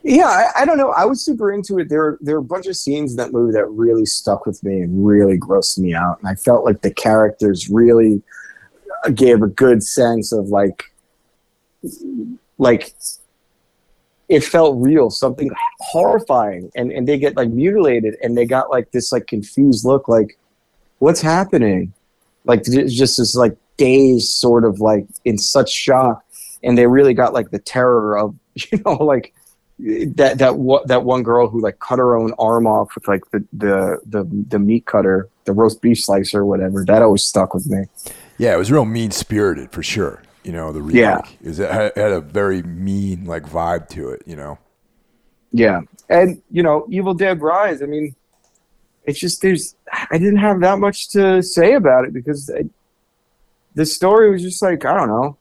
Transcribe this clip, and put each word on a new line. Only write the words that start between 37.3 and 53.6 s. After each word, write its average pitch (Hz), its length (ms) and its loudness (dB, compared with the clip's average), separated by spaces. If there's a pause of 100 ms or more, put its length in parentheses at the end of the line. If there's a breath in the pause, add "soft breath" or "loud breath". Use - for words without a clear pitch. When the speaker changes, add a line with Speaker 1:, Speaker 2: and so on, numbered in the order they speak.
Speaker 1:
with 95 120 -6
me. 98 180 -4 (540 loud breath)
Speaker 2:
Yeah, 117 160 0
it 85 40 0
was 101 120 -2
real 143 140 4
mean-spirited 104 880 -4
for - 100 -10
sure. 85 400 -6 (220)
You 90 80 -12
know, 80 200 -8
the 76 100 -8
remake 78 180 -4
Speaker 1:
Yeah. 104 200 2 (220)
Speaker 2:
is, 80 160 -12
it 92 120 -4
had, 107 260 -2
had 104 160 0
a 87 80 -4
very 95 420 -4
mean, 95 600 -6
like, 82 200 -10
vibe 82 460 -6
to 69 200 -12
it, 64 160 -14
you 82 100 -16
know? 73 220 -16 (920)
Speaker 1:
Yeah. 104 300 0 (260)
And, 180 420 2
you 175 120 -2
know, 151 280 0
Evil 185 240 -4
Dead 185 260 -2
Rise, 165 420 -2
I 143 40 -8
mean, 151 280 -8 (880)
it's 143 140 -6
just, - 240 -4
there's, 185 320 0 (180)
I - 260 -4
didn't 202 200 2
have 202 220 2
that 190 180 2
much 202 320 -4
to 190 320 2
say 185 320 4
about 131 300 4
it - 80 -8
because 139 380 -8
I, 151 140 -6 (1080)